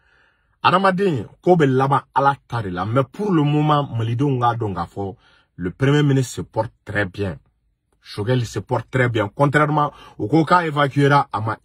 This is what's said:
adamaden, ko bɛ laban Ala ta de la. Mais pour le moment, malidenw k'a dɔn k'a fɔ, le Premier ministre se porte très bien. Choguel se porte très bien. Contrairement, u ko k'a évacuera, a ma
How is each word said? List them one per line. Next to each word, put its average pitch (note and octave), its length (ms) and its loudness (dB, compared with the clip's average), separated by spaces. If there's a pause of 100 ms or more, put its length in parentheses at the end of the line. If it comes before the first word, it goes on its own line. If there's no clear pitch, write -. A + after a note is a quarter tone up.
(640)
adamaden, F3+ 640 0 (140)
ko F3+ 160 4
bɛ D3+ 80 4
laban C3+ 380 2 (120)
Ala C#3 220 2 (100)
ta A#2 140 -6
de G2 80 -8
la. F2+ 160 -6
Mais B2+ 180 0
pour G3+ 280 -6
le D#3 120 2
moment, D3 400 2
malidenw A#2+ 560 -2
k'a A#2+ 160 2
dɔn G#2+ 180 -4
k'a E2+ 120 -6
fɔ, G2 300 -8 (420)
le F2+ 140 -6
Premier C#3+ 320 2
ministre C3+ 320 0
se - 60 -10
porte A2 300 -6 (140)
très G2+ 200 -4
bien. F#2 320 -8 (640)
Choguel A#2+ 440 -2
se - 140 -8
porte - 300 -6
très B2+ 200 0
bien. A2 180 -2
Contrairement, D3 640 0 (260)
u G#2+ 120 -6
ko D#3 160 4
k'a F3+ 200 2
évacuera, C#3+ 680 2
a G#2 80 -4
ma A2 240 -4